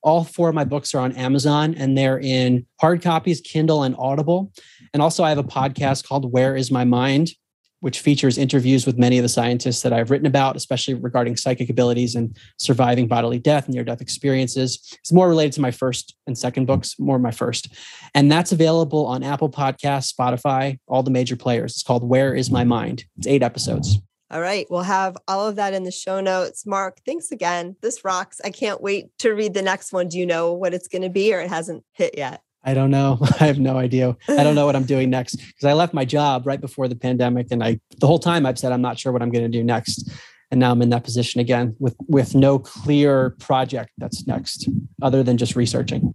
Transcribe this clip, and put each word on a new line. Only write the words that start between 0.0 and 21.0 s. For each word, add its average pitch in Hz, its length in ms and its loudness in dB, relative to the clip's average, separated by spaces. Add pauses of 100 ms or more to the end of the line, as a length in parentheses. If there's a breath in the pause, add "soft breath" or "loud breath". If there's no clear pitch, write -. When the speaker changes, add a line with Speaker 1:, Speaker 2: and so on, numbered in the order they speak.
Speaker 1:
All 160 220 4
four 170 240 0
of 156 60 -2
my 147 100 0
books 139 280 -6
are 143 60 0
on 127 140 -2
Amazon, 143 600 2
and 135 220 0
they're 135 220 2
in 127 460 0 (160)
hard 170 200 2
copies, 165 380 0
Kindle, 156 440 0
and 131 140 -2
Audible. 151 540 -2 (420 loud breath)
And 143 80 2
also, 160 220 2
I 156 60 4
have 151 80 0
a 143 60 -2
podcast 135 640 -2
called 135 240 -4
Where 131 260 2
Is 131 160 -2
My 123 120 2
Mind?, 135 460 2 (520)
which - 180 -4
features 135 400 2
interviews 131 480 2
with 120 100 0
many 123 220 4
of 120 40 2
the 123 60 0
scientists 120 540 0
that 120 100 2
I've 117 160 0
written 139 160 2
about, 135 300 2
especially - 400 -4
regarding 120 420 -2
psychic 127 320 -2
abilities 120 460 2
and 117 200 -4 (220 loud breath)
surviving 123 500 2
bodily 117 300 0
death, 147 320 0
near-death 117 320 -6
experiences. 131 1000 -4
It's - 140 -4
more 185 160 8
related 156 240 2
to 151 80 -4
my 131 80 0
first - 460 -6 (100)
and 120 100 -6
second 123 300 -4
books, - 320 -2
more 139 220 0
my 123 100 0
first. - 420 -6 (440 loud breath)
And 143 160 6
that's 170 200 2
available 160 540 2
on 127 160 -4
Apple 139 300 -2
Podcasts, 139 600 -4
Spotify, 131 760 -2
all 127 160 0